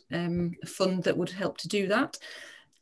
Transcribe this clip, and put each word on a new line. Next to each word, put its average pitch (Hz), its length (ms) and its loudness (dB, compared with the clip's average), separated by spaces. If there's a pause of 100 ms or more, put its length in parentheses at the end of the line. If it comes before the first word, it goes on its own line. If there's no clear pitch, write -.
(140)
um, 175 400 0 (120)
fund 185 380 2
that - 140 2
would 175 140 0
help 185 260 -4
to - 100 -8
do 196 200 2
that. 240 300 2 (640)